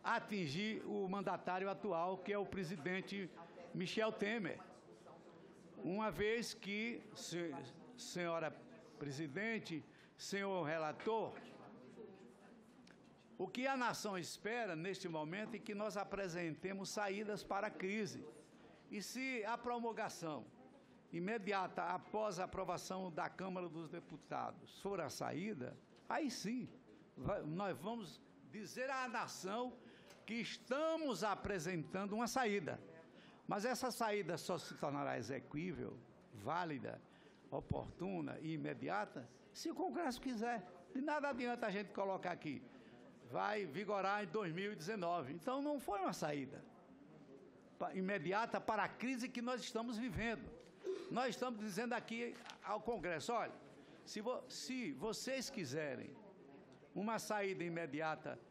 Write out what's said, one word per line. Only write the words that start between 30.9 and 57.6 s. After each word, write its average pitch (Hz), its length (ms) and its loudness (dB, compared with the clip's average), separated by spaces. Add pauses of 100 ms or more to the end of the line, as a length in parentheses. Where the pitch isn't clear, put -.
apresentando 190 880 2
uma 226 140 4
saída. 202 520 4 (680)
Mas 196 160 2
essa 247 280 4
saída 208 460 4
só 180 200 0
se - 180 -4
tornará 139 420 2
exequível, 123 840 -2 (340)
válida, 123 640 0 (520)
oportuna 147 880 -2
e 160 120 -2
imediata 147 760 0 (220)
se - 180 -4
o 330 60 -2
Congresso 302 440 0
quiser. 233 460 0 (300)
De 262 60 2
nada 294 280 4
adianta 240 380 2
a - 20 4
gente 196 220 2
colocar 185 400 2
aqui, 156 280 0 (680)
vai 196 360 4
vigorar 196 580 2
em 196 40 -2
dois 175 240 2
mil 202 220 0
e - 20 -4
dezenove. 170 560 0
Então, 247 300 0
não 294 180 2
foi - 200 0
uma 302 140 4
saída 147 520 0 (1120)
pa-, 175 160 0
imediata 190 680 2
para 214 240 4
a 175 60 4
crise 247 400 0
que 240 140 -2
nós 247 180 2
estamos 226 340 0
vivendo. 220 540 0 (600)
Nós 247 180 4
estamos 240 300 0
dizendo 220 340 0
aqui 233 420 0 (280)
ao 208 180 0
Congresso, 180 520 2
olha, 190 180 4 (520)
se - 160 -4
vo-, 240 300 0
se 240 440 -2
vocês 220 540 0
quiserem 135 680 0 (800)
uma 208 240 4
saída 196 440 2